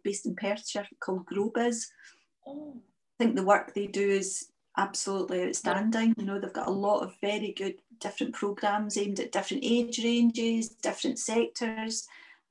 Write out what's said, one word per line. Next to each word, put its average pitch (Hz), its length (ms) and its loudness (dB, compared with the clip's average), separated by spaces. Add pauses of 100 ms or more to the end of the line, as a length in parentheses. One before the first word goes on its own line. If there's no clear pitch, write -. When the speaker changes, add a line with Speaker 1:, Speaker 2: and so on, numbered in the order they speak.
Speaker 1:
based 202 220 -4
in 185 100 -2
Perthshire, 208 520 -4 (120)
called 185 280 -4
GrowBiz. 226 580 0 (640)
Speaker 2:
Oh. 285 340 -12 (380)
Speaker 1:
I 240 40 4
think 226 120 6
the 190 80 2
work 196 300 4
they 202 140 -2
do 202 220 0
is 196 400 0 (280)
absolutely 190 640 -2
outstanding. 220 760 2
You 196 80 -4
know, 196 140 -2
they've 196 140 -6
got - 140 -4
a 185 40 0
lot 202 320 2
of 185 180 -8
very 208 300 -2
good 190 240 -4 (240)
different 226 340 -4
programmes 208 640 0
aimed 202 220 0
at - 120 -4
different 240 340 -2
age 233 380 2
ranges, 233 640 4
different - 500 -2
sectors. 226 880 -2 (440)